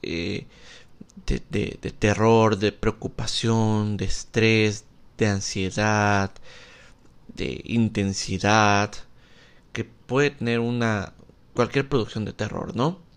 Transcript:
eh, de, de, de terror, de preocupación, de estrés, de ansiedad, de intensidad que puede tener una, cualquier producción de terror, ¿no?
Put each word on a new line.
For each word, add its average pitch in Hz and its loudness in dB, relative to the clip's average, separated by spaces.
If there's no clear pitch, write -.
eh, 85 -6
de, - -2
de, - -4
de - -8
terror, 110 4
de 101 0
preocupación, 110 0
de 101 -4
estrés, 110 2
de 113 2
ansiedad, 101 0
de - -6
intensidad 104 0
que 113 -6
puede 139 -2
tener 117 -2
una, 117 -2
cualquier 135 0
producción 110 -2
de - -6
terror, - -8
¿no? 151 -2